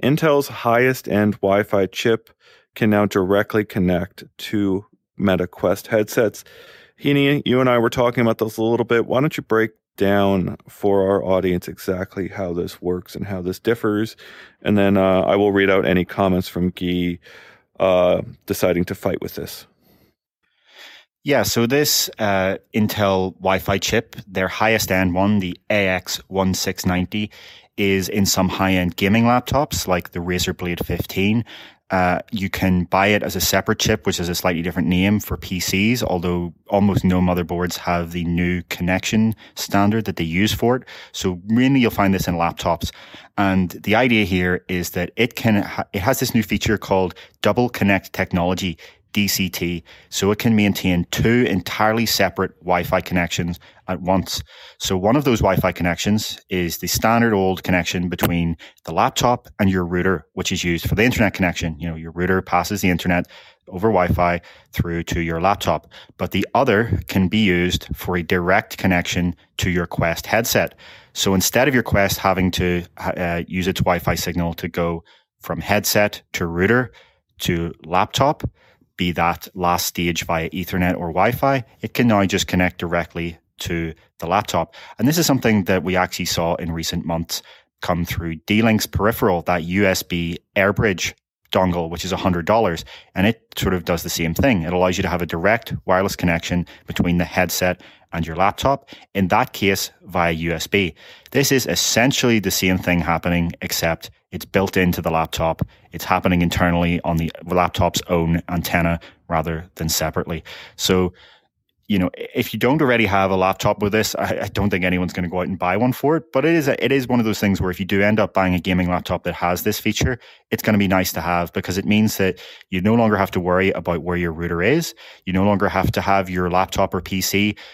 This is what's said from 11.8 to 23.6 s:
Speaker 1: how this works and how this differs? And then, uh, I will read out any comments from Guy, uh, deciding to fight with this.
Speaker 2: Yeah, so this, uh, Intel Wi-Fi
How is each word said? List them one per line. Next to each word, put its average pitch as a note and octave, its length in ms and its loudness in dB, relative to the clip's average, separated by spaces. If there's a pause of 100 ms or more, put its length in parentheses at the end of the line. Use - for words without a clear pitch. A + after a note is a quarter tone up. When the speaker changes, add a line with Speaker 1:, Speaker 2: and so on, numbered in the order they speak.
Speaker 1:
how F2+ 240 -6
this F2 280 -6
works F2+ 320 -6
and F#2+ 140 -8
how F#2+ 140 -6
this F2+ 180 -4
differs? A2 560 -2 (460)
And G#2 160 2
then, G2 180 4
uh, F#2+ 260 4
I - 140 2
will G2+ 160 4
read G2 180 4
out F#2+ 160 4
any F2 200 2
comments F#2 420 0
from F2+ 220 -2
Guy, F2 500 -2 (580)
uh, F2+ 440 4 (240)
deciding F2 400 0
to G2 100 -6
fight - 260 -4
with - 140 -10
this. - 320 -14 (1600)
Speaker 2:
Yeah, C#3 180 2
so A#2 220 2
this, C#3+ 440 2 (100)
uh, G2 380 0 (160)
Intel G2 600 2
Wi-Fi F#2 420 0